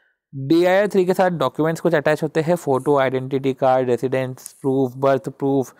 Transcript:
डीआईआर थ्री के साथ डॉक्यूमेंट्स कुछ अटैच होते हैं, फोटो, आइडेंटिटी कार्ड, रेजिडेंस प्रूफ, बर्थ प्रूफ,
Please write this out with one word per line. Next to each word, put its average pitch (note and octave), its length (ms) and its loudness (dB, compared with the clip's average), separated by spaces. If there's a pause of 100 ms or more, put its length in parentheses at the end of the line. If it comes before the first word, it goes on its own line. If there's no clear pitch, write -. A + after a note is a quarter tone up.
(340)
डीआईआर E3+ 540 2
थ्री F#3+ 180 2
के F#3 80 2
साथ F#3 160 2
डॉक्यूमेंट्स D#3 520 -2
कुछ E3 120 0
अटैच D3+ 300 0
होते D#3 180 -2
हैं, D#3+ 140 0
फोटो, C#3+ 420 0
आइडेंटिटी C3 560 -2
कार्ड, C3 360 2
रेजिडेंस B2+ 640 -4
प्रूफ, C3 440 -2
बर्थ C3+ 320 0
प्रूफ, C#3 500 -2